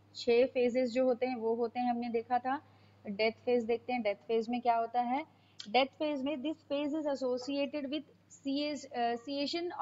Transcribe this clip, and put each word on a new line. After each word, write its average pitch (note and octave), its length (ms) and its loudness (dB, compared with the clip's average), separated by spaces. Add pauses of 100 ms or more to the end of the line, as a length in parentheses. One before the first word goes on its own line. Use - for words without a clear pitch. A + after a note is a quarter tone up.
(140)
छह A#3+ 320 4
phases B3 440 2
जो B3+ 140 2
होते B3+ 220 2
हैं B3+ 100 -4
वो A3+ 180 0
होते A#3 260 -2
हैं, B3 100 2
हमने A#3+ 180 -2
देखा A#3 300 0
था। C4 220 -2 (480)
डेथ A3 240 2
phase B3 320 0
देखते A3+ 280 -2
हैं, B3 100 -2
डेथ G3+ 120 0
फेज A3+ 340 -2
में A#3+ 120 -2
क्या A#3 160 4
होता A3+ 240 0
है। B3+ 240 0 (440)
Death B3+ 180 4
phase D4 360 -4
में D4 140 -2
this D4+ 220 -6 (140)
phase C#4+ 220 -2
is D#4 120 -2
associated C#4 840 -2
with D4+ 140 -4 (280)
ceas-, C#4+ 600 -4
अ, A#3+ 220 0
cessation C#4+ 560 -4 (120)